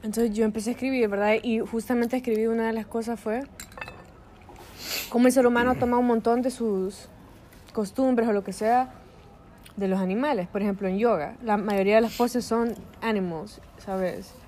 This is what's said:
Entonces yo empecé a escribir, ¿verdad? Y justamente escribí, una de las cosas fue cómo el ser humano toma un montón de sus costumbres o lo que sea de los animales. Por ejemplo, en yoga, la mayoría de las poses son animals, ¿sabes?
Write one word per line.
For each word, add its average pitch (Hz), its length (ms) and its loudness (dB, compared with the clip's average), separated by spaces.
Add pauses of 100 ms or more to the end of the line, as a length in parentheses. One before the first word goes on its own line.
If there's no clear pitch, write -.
Entonces 226 320 0
yo 220 120 2
empecé 214 240 -2
a 247 40 -2
escribir, 247 360 0
¿verdad? 208 340 2
Y 226 160 0
justamente 233 580 -2
escribí, 226 300 0
una 226 200 0
de 226 60 -2
las 214 140 -6
cosas 226 320 -4
fue 226 240 -4 (1700)
cómo 240 180 4
el 254 60 6
ser 254 120 6
humano 240 300 4
toma 240 220 2
un 247 100 2
montón 233 340 2
de 254 100 -2
sus 202 580 -4 (640)
costumbres 233 560 0
o - 20 2
lo 202 140 0
que 196 80 -8
sea 247 400 0 (840)
de 196 140 -2
los 190 100 0
animales. 196 480 0
Por 202 140 -4
ejemplo, 196 260 -2
en 185 100 0
yoga, 208 460 0
la 214 140 2
mayoría 202 380 2
de 226 60 8
las 226 120 0
poses 240 320 0
son 233 300 0 (260)
animals, 196 580 -4 (180)
¿sabes? 190 540 -6 (160)